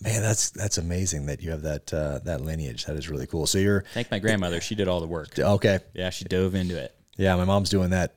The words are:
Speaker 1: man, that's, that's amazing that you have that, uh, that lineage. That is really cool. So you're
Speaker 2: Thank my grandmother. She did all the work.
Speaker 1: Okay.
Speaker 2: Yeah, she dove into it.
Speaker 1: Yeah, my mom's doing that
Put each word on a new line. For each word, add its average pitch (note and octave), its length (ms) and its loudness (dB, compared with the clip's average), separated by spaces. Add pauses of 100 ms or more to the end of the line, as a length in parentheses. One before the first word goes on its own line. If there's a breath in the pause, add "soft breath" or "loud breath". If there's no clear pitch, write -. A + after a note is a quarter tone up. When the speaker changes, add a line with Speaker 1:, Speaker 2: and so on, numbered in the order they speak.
Speaker 1:
man, A2 200 0
that's, G#2 280 2
that's - 280 -4
amazing E2+ 500 -2
that C#2+ 160 -6
you E2 80 -6
have D#2 120 -6
that, D2+ 300 -4
uh, D2 300 -2
that E2+ 180 -4
lineage. D2+ 440 -6
That D#2 100 -6
is D2+ 140 -8
really C#2+ 180 -6
cool. E2+ 180 -2
So F#2 140 2
you're G2+ 240 4 (100)
Speaker 2:
Thank A#2 180 -4
my G#2+ 80 -2
grandmother. F#2+ 420 0
She - 140 -6
did G2+ 120 0
all F2+ 140 0
the D#2+ 60 -6
work. D#2+ 300 -6
Speaker 1:
Okay. G2 420 4 (140)
Speaker 2:
Yeah, F2+ 160 -4
she - 160 -8
dove F#2 300 2
into F2+ 220 0
it. B1+ 180 -8 (220)
Speaker 1:
Yeah, F#2+ 180 4
my F2+ 80 4
mom's G2 260 4
doing F#2 200 4
that F2+ 280 2